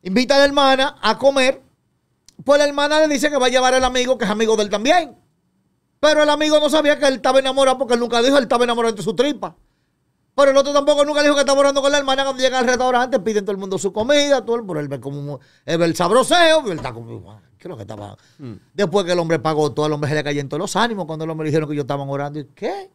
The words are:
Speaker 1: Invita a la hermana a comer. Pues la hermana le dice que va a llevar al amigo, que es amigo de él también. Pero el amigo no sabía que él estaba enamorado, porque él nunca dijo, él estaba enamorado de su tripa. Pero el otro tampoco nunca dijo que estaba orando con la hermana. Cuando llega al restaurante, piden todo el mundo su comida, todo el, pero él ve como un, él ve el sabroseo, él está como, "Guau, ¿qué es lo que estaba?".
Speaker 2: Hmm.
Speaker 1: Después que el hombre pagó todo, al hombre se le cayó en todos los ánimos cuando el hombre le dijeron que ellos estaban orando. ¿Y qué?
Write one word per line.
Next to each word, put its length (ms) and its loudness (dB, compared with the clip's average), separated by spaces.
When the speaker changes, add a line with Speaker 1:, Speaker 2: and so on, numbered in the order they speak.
Speaker 1:
Invita 300 0
a 40 6
la 60 8
hermana 560 2
a 160 0
comer. 440 2
Pues 160 4
la 60 4
hermana 340 0
le 140 4
dice 160 0
que 80 -2
va 100 2
a 20 2
llevar 240 2
al 100 2
amigo, 340 0
que 80 -4
es 60 -2
amigo 240 2
de 80 0
él 60 -4
también. 480 0
Pero 240 4
el 60 2
amigo 300 2
no 100 0
sabía 300 2
que 80 2
él 80 2
estaba 240 2
enamorado, 400 2
porque 160 0
él 40 -2
nunca 220 0
dijo, 160 4
él 60 2
estaba 220 0
enamorado 300 -2
de 60 -12
su 140 -4
tripa. 400 -2
Pero 160 4
el 60 4
otro 160 0
tampoco 320 2
nunca 180 -2
dijo 100 4
que 80 2
estaba 200 2
orando 200 2
con 100 2
la 60 2
hermana. 260 -2
Cuando 200 -4
llega 160 0
al 80 0
restaurante, 540 0
piden 240 -2
todo 80 -4
el 40 -6
mundo 220 -8
su 120 -4
comida, 540 0
todo 120 -4
el, 80 -8
pero 140 -6
él 100 -8
ve 100 -8
como 200 -10
un, 200 -10
él 120 -4
ve 80 2
el 100 0
sabroseo, 760 2
él 60 -6
está 160 -10
como, 260 -14
"Guau, 200 -20
¿qué 100 -20
es 20 -12
lo 80 -12
que 60 -16
estaba?". 320 -14
Speaker 2:
Hmm. 160 -14
Speaker 1:
Después 320 0
que 80 -2
el 60 0
hombre 200 -2
pagó 320 0
todo, 160 -2
al 60 -2
hombre 160 -4
se 60 -2
le 80 -2
cayó 180 -4
en 80 -10
todos 100 -6
los 160 -6
ánimos 300 -2
cuando 200 -10
el 60 -6
hombre 140 -8
le 60 -2
dijeron 180 0
que 40 -6
ellos 120 -4
estaban 240 -6
orando. 300 -8
¿Y 140 -14
qué? 420 -10